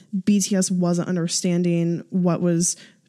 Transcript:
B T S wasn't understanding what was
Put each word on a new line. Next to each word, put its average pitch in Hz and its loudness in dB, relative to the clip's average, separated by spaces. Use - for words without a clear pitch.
B 208 4
T 202 -2
S 185 2
wasn't 175 0
understanding 170 0
what 180 0
was 175 0